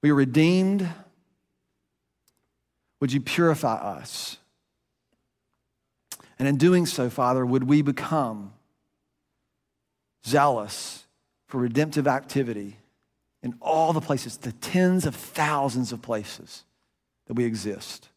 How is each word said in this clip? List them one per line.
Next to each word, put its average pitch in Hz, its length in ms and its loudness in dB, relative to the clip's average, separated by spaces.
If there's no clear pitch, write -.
We 147 80 2
are 147 40 4
redeemed. 175 720 2
Would 135 120 0
you 139 80 2
purify 156 540 2
us? - 600 -10
And 131 80 0
in 143 100 4
doing 175 280 6
so, 127 240 -2
Father, 127 360 2
would 127 200 2
we 147 160 4
become 127 720 -2
zealous 120 760 0
for 135 120 -6
redemptive 135 480 0
activity 123 680 -2
in - 180 -8
all 160 320 2
the 156 80 2
places, 131 360 -4
the 120 160 -10
tens 185 540 2
of 135 80 -4
thousands 139 800 -2
of 113 100 -12
places - 640 -8
that - 80 -8
we 120 100 2
exist? 104 720 -6